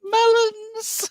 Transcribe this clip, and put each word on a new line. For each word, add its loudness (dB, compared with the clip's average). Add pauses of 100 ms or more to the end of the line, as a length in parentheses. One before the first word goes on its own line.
Melons. 0